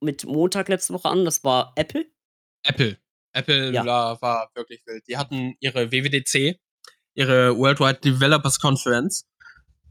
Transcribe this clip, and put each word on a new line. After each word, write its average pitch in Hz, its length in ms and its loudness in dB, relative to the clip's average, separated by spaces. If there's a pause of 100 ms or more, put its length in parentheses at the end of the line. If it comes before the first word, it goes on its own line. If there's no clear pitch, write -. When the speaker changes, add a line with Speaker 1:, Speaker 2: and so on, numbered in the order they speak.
Speaker 1:
mit 147 240 -6
Montag 180 420 0
letzte 185 240 -2
Woche 180 160 -4
an. 185 160 2
Das 160 180 -2
war 127 340 0
Apple. 277 280 -4 (580)
Speaker 2:
Apple. 135 360 0 (340)
Apple 135 400 0
Speaker 1:
Ja. 120 140 -2
Speaker 2:
war, 120 340 0
war 117 340 -4
wirklich 117 300 -12
wild. 113 240 -16
Die 120 80 -6
hatten 131 440 -6
ihre 127 300 -2
W 131 140 0
W 143 60 -2
D 139 140 0
C, 147 360 -2 (540)
ihre 127 420 4
Worldwide 135 440 2
Developers 139 580 2
Conference 135 680 0 (640)